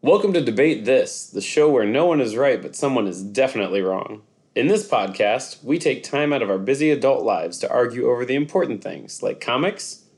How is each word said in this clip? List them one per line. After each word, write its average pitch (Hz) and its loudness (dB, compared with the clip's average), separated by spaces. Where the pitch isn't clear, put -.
Welcome 202 4
to 175 2
Debate 123 0
This, - 0
the 101 -6
show 151 2
where 123 2
no 127 2
one 160 2
is 113 -2
right, 127 2
but 82 -12
someone 131 0
is 92 -6
definitely 101 0
wrong. 95 -4
In 120 0
this 202 2
podcast, 104 0
we 143 -2
take 143 -2
time 147 -2
out 135 0
of 101 -2
our 98 2
busy 135 0
adult 135 2
lives 87 -2
to - -4
argue 120 0
over 123 0
the 127 -2
important 143 -2
things, - -12
like 101 -4
comics - -4